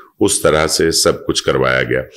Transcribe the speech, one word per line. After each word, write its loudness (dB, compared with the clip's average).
उस 0
तरह 2
से 0
सब 0
कुछ -4
करवाया 0
गया। -4